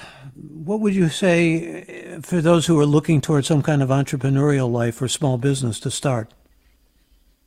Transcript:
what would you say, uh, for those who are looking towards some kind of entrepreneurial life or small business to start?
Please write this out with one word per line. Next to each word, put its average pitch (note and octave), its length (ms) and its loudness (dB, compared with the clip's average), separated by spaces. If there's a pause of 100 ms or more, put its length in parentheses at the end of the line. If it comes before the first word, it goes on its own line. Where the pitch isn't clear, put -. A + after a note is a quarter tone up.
(340)
what D3+ 460 -10
would G3+ 140 0
you F3 160 2
say, E3+ 1040 -2
uh, D#3+ 60 -14
for F3 180 -2
those E3 260 4
who E3 140 4
are D3 60 4
looking D3+ 340 4
towards D3 260 0
some D3+ 140 2
kind D3 220 0
of C3 80 -2
entrepreneurial C3+ 800 0
life A#2+ 320 -2
or B2 60 -4
small C3 280 0
business C3 440 -2
to - 100 -6
start? A#2+ 420 -4 (1160)